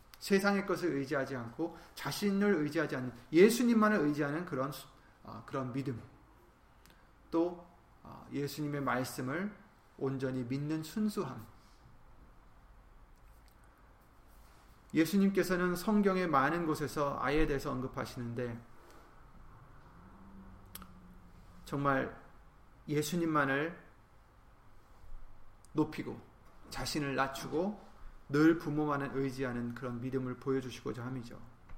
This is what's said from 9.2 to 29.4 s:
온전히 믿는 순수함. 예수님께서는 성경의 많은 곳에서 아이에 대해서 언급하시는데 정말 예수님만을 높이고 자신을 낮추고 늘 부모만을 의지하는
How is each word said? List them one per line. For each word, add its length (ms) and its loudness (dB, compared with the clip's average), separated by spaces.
온전히 460 -2
믿는 380 -2
순수함. 640 -4
예수님께서는 800 4
성경의 520 4
많은 380 4
곳에서 560 0
아이에 260 4
대해서 240 -2
언급하시는데 880 -6
정말 500 0
예수님만을 960 0
높이고 480 -2
자신을 460 -4
낮추고 640 -2
늘 280 6
부모만을 580 -2
의지하는 600 -2